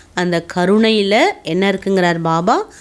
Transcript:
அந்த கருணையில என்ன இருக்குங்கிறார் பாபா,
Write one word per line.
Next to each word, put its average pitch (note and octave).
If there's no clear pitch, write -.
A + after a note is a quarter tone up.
அந்த F3
கருணையில G#3+
என்ன F#3
இருக்குங்கிறார் F#3
பாபா, F3+